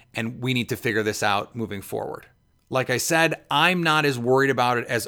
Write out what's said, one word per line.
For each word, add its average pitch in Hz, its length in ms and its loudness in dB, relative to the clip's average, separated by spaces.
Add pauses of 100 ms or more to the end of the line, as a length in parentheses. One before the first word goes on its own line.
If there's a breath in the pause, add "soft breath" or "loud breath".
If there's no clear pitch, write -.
(140)
and 117 260 -6
we 127 140 -2
need 123 160 0
to 120 60 -2
figure 110 260 0
this 107 220 -2
out 101 320 0
moving 101 260 -6
forward." - 440 -8 (440)
Like 131 200 -2
I 123 80 0
said, 160 520 0
I'm 170 320 2
not 156 240 2
as 131 140 0
worried 131 300 4
about 123 280 2
it 117 100 -4
as 120 200 -2